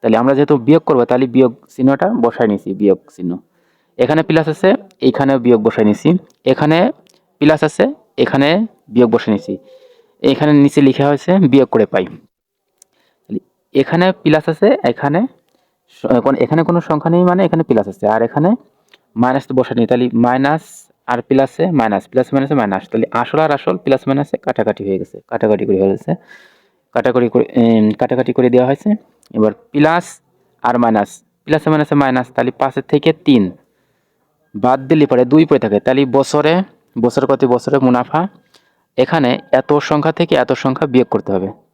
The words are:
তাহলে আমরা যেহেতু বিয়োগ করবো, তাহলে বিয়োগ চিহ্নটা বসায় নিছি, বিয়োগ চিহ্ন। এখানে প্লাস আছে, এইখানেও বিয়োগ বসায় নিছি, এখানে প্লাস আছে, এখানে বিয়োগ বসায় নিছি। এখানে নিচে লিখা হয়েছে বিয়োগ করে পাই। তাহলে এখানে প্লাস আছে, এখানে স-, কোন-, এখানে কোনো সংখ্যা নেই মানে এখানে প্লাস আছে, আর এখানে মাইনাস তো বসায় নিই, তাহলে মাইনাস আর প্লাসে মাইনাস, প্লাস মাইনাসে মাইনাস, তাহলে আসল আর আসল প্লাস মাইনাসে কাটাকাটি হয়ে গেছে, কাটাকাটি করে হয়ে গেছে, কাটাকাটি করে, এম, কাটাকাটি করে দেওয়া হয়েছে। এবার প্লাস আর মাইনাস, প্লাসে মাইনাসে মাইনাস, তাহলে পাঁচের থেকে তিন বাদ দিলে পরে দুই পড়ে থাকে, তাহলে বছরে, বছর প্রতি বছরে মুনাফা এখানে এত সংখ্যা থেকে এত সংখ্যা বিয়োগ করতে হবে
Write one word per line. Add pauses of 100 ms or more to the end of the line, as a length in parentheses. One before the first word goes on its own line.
তাহলে
আমরা
যেহেতু (120)
বিয়োগ
করবো,
তাহলে
বিয়োগ (220)
চিহ্নটা (180)
বসায়
নিছি, (100)
বিয়োগ (160)
চিহ্ন। (680)
এখানে
প্লাস
আছে, (380)
এইখানেও
বিয়োগ
বসায়
নিছি, (440)
এখানে (640)
প্লাস
আছে, (380)
এখানে (460)
বিয়োগ
বসায়
নিছি। (680)
এখানে (120)
নিচে
লিখা
হয়েছে (200)
বিয়োগ
করে
পাই। (1160)
তাহলে (340)
এখানে (180)
প্লাস
আছে, (240)
এখানে (760)
স-,
কোন-,
এখানে
কোনো (100)
সংখ্যা
নেই
মানে
এখানে
প্লাস
আছে, (100)
আর
এখানে (720)
মাইনাস
তো
বসায়
নিই,
তাহলে (200)
মাইনাস (440)
আর (100)
প্লাসে (140)
মাইনাস,
প্লাস
মাইনাসে
মাইনাস,
তাহলে (140)
আসল
আর
আসল (100)
প্লাস
মাইনাসে (100)
কাটাকাটি
হয়ে
গেছে, (140)
কাটাকাটি
করে
হয়ে
গেছে, (840)
কাটাকাটি
করে, (180)
এম, (160)
কাটাকাটি
করে
দেওয়া
হয়েছে। (460)
এবার (200)
প্লাস (580)
আর
মাইনাস, (360)
প্লাসে
মাইনাসে
মাইনাস,
তাহলে (100)
পাঁচের
থেকে (160)
তিন (1120)
বাদ (100)
দিলে
পরে (100)
দুই
পড়ে
থাকে,
তাহলে (180)
বছরে, (500)
বছর
প্রতি
বছরে (100)
মুনাফা (800)
এখানে (300)
এত (180)
সংখ্যা
থেকে
এত (120)
সংখ্যা
বিয়োগ
করতে
হবে (260)